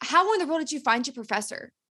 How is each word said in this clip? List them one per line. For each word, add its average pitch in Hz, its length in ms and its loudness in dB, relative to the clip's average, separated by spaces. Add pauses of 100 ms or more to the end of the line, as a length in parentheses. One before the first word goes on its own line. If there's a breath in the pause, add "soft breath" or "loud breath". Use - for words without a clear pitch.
how 349 320 4
in 415 60 2
the 349 60 0
world 320 160 0
did 277 100 -6
you 302 80 -6
find 240 280 0
your 269 80 -10
professor? - 580 -6 (200)